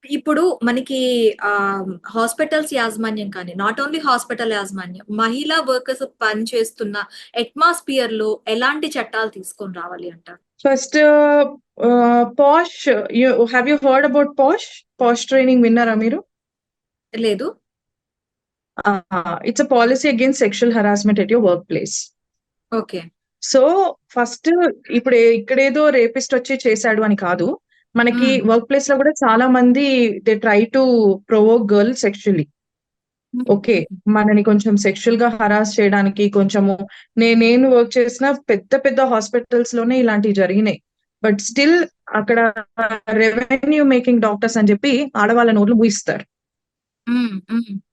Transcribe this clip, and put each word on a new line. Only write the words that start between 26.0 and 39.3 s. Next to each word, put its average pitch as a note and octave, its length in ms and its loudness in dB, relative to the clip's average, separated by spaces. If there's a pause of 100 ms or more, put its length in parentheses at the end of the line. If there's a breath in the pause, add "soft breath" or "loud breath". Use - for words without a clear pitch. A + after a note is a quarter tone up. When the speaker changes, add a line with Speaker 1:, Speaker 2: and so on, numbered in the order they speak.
Speaker 2:
వచ్చి B3+ 320 -4
చేశాడు G#3+ 340 0
అని G#3+ 140 2
కాదు. F3+ 440 -4 (360)
మనకి A#3+ 420 2
Speaker 1:
Hmm. G#3 120 0
Speaker 2:
వర్క్ A3+ 200 2
ప్లేస్ C#4 200 0
లో C#4 60 4
కూడా C#4 140 2
చాలా B3 380 2
మంది B3+ 640 4 (100)
they G#3+ 200 0
try G#3+ 220 2
to C4 220 0 (480)
provoke A3 420 4
girls A3 320 2
sexually. G3 380 -2
Speaker 1:
Hmm. - 1080 -14
Speaker 2:
ఓకే. G3+ 440 0
Speaker 1:
Hmm. G#3 200 -2
Speaker 2:
మనని G#3 300 2
కొంచెం G#3 340 2
సెక్షువల్ G#3 400 0
గా A#3+ 100 2
హరాస్ G#3+ 520 0
చేయడానికి G3+ 500 2
కొంచెము G3 480 0 (400 loud breath)
నే-, A#3 200 4
నేను A#3+ 320 4
వర్క్ A#3+ 280 4
చేసిన B3 340 0
పెద్ద A#3+ 440 -2
పెద్ద C4+ 260 0
హాస్పిటల్స్ A#3+ 720 -2